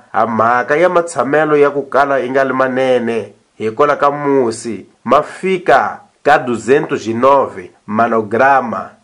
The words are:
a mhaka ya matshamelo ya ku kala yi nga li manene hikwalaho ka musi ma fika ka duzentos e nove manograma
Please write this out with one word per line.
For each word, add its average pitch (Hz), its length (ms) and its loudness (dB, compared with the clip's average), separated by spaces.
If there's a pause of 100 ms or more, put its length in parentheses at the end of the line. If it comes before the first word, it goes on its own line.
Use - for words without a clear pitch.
(140)
a 113 140 0
mhaka 120 500 0
ya 180 120 2
matshamelo 151 680 0
ya 143 120 4
ku 135 140 -4
kala 139 360 0
yi 123 100 -4
nga 135 140 0
li 127 100 -2
manene 127 800 -2 (240)
hikwalaho 135 420 0
ka 143 120 2
musi 120 720 -2 (180)
ma 131 180 2
fika 151 760 0 (240)
ka 147 160 4
duzentos 120 680 -2
e 113 60 -4
nove 117 580 0 (160)
manograma 113 1040 0 (140)